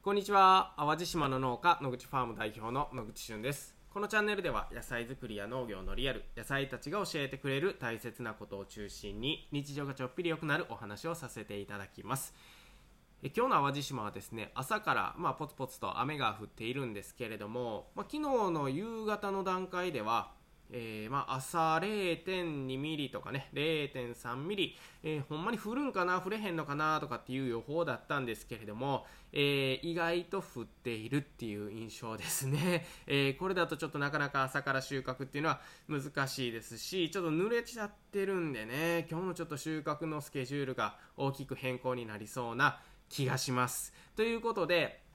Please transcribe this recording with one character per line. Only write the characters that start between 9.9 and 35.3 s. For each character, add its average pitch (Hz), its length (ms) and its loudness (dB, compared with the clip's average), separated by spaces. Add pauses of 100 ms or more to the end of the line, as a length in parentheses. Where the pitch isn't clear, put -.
ち 131 100 -4
ょ 127 40 0
っ - 80 -8
ぴ 185 80 -4
り 170 80 2
良 160 80 0
く 160 80 -4
な 147 100 4
る 175 140 0
お 113 40 -6
話 104 320 -8
を - 80 -2
さ 123 140 -8
せ 107 160 -8
て 101 160 -6
い 98 60 -6
た 101 100 -8
だ 98 100 -6
き - 160 -16
ま 120 140 -2
す。 - 180 -8 (880)
え、 139 140 -4
今 247 120 4
日 214 80 6
の 147 60 8
淡 139 120 4
路 143 80 -2
島 127 220 -4
は 104 60 -2
で 98 120 -10
す - 100 -12
ね、 110 220 -6
朝 208 260 -2
か 139 140 2
ら、 101 240 2
ま 165 120 2
あ、 127 40 -4
ポ 151 120 -6
ツ - 80 -16
ポ 131 120 -4
ツ - 120 -16
と 101 220 -4
雨 147 160 0
が 113 240 2
降 107 40 -8
っ - 40 -12
て - 160 -10
い 120 80 -2
る 135 140 -2
ん 110 80 -6
で 98 80 -6
す - 120 -16
け 117 140 -6
れ 110 80 -6
ど 104 120 -8
も、 117 460 -4
ま 202 100 -6
あ、 - 60 -8
昨 294 60 -4
日 302 40 -2 (300)
の 143 200 2
夕 220 340 -2
方 208 260 0
の 196 140 0
段 185 220 0
階 180 260 -2
で 123 80 0
は、 107 320 2 (400)
え 110 360 -6
ー、 - 20 -6
ま 139 180 0
あ、 131 60 0
朝 160 460 4
零 190 360 2
点 165 520 -2
二 131 100 -2
ミ 151 180 -2
リ 143 140 -2
と 104 100 -4
か 110 120 -8
ね、 139 200 -4
零 151 360 0
点 120 260 -4
三 127 320 -4
ミ 208 80 0
リ、 175 240 0 (240)
え 156 160 -2
ー、 143 60 -2
ほ 151 100 -6
ん 160 100 -2
ま 226 60 2
に 226 80 0
降 220 160 -4
る 285 80 2
ん 262 100 0
か 185 120 2
な、 180 160 4
降 185 100 -4
れ 214 80 -2
へ 214 100 -2
ん 170 60 0
の 160 100 0
か 143 120 -2
な 156 240 4
と 147 80 -4
か 117 80 -4
っ - 80 -10
て 127 80 -6
い 135 120 0
う 131 40 2
予 117 120 0
報 160 240 0
だ 131 100 2
っ - 120 -8
た 147 140 2
ん 131 40 0
で 117 120 0
す - 100 -14
け 120 100 -8
れ 104 100 -10
ど 104 100 -6
も、 139 280 2 (280)
え 139 500 4
ー、 170 80 -2
意 165 60 0
外 175 300 2
と 196 140 -2
降 - 220 -10
っ - 40 -4
て - 240 -8
い 110 180 -4
る 139 80 2
っ 147 60 4
て - 220 -10
い 104 220 -4
う 101 60 -8
印 113 280 -10
象 110 160 -4
で 98 60 -8
す 92 240 -2
ね。 165 400 2 (120)
<laughs> - 100 -18
え 139 220 4
ー、 135 60 -4
こ 185 120 -2
れ 190 60 2
だ 175 120 4
と 165 100 -2
ち 160 80 -4
ょ 147 40 -4
っ - 20 -4
と 151 80 -4
な 143 140 2
か 151 80 2
な 143 100 0
か 135 140 4
朝 139 180 0
か 139 100 0
ら 131 80 4
収 135 200 -2
穫 131 240 -4
っ - 20 -4
て 143 120 -4